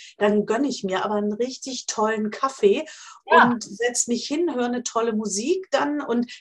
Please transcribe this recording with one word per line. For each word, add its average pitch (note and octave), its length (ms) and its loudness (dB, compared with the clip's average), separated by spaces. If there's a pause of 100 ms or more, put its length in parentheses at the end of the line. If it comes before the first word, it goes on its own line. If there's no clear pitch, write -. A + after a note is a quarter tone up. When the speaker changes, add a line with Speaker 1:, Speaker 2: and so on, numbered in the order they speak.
(180)
Speaker 1:
dann G#3 280 4
gönne A#3 240 2
ich - 160 -6
mir F#3 180 0
aber G#3 120 -2
einen G#3 180 0
richtig B3+ 520 -6
tollen G#3+ 460 0
Kaffee C4 540 2 (440)
Speaker 2:
Ja. A#3+ 220 8
Speaker 1:
und A3+ 120 -2
setz A#3 440 -2
mich A#3 180 -2
hin, D#4 300 0
höre B3 100 0
eine B3 180 -2
tolle A3+ 300 0
Musik A3 580 -2
dann C#4+ 300 0
und A#3+ 400 -2